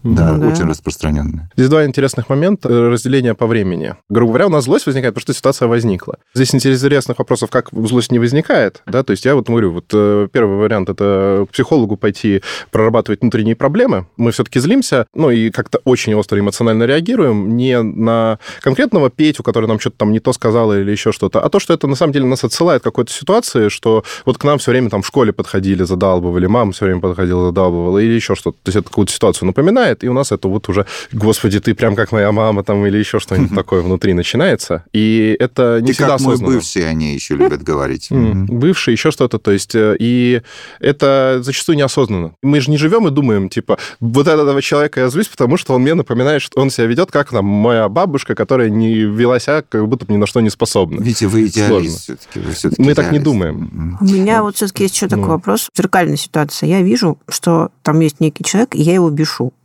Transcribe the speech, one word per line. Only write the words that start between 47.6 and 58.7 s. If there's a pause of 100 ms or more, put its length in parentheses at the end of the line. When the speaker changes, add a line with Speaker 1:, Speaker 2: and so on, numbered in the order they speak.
Speaker 1:
бабушка,
которая
не (240)
вела
себя,
как
будто
бы
ни
на
что
не
способна».
Speaker 2:
Витя,
вы
идеалист
Speaker 1:
Сложно.
Speaker 2:
все-таки,
вы
все-таки
Speaker 1:
Мы
так
не
Speaker 2:
идеалист.
Speaker 1:
думаем. (160)
Speaker 2:
Мгм.
Speaker 3:
У
меня
вот
все-таки
есть
еще
такой
Speaker 1:
Ну.
Speaker 3:
вопрос.
Зеркальная
ситуация.
Я
вижу, (100)
что (140)
там
есть
некий
человек,